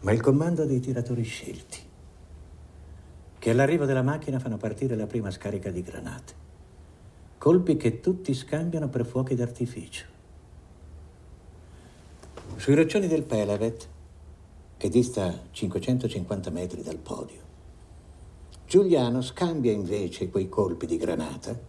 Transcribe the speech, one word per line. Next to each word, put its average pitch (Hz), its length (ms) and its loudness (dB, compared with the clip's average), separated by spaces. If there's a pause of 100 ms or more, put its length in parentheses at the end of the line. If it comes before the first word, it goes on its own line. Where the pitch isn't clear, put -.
ma 98 100 2
il 113 100 4
comando 156 440 4
dei 135 140 2
tiratori 123 440 -2
scelti, - 560 -10 (1600)
che - 100 0
all'arrivo 139 360 4
della 131 180 2
macchina 139 340 0
fanno 117 200 -4
partire 113 380 -2
la 107 120 -2
prima 101 240 -4
scarica 98 400 -6
di 90 100 -6
granate. 87 520 -12 (1040)
Colpi 175 360 6
che - 260 0
tutti 180 340 0
scambiano 156 520 -4
per 123 160 -2
fuochi 131 300 -2
d'artificio. 120 720 -4 (2500)
Sui 139 200 4
roccioni 165 320 4
del 156 160 2
Pelavet, 107 680 -2 (880)
che - 120 -2
dista 101 600 2
cinquecentocinquanta 101 1000 -2
metri 87 320 -6
dal 78 140 -8
podio, - 440 -12 (1300)
Giuliano 135 560 6
scambia 151 480 0
invece 95 580 -2
quei 95 180 0
colpi 90 380 0
di 82 120 -2
granata 80 720 -4